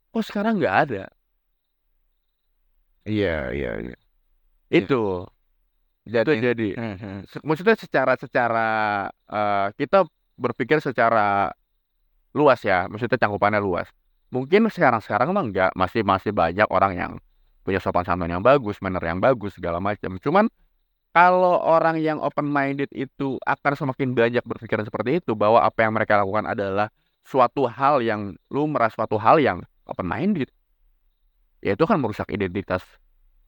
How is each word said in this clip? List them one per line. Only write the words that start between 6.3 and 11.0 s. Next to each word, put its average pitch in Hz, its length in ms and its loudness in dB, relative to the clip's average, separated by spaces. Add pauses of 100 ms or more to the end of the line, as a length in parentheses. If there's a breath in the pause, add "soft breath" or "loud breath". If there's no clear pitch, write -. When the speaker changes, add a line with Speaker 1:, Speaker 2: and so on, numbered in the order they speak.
Speaker 1:
Itu - 0 -
jadi. 113 320 0
Speaker 2:
mm-hmm. 104 440 -10 (120)
Speaker 1:
Se-, - 160 -16
maksudnya 180 320 2
secara, 131 400 0
secara, 113 500 0 (600)
eh, 101 380 0 (100)
kita 170 320 2 (260)
berpikir 123 460 -2
secara 110 720 2 (800)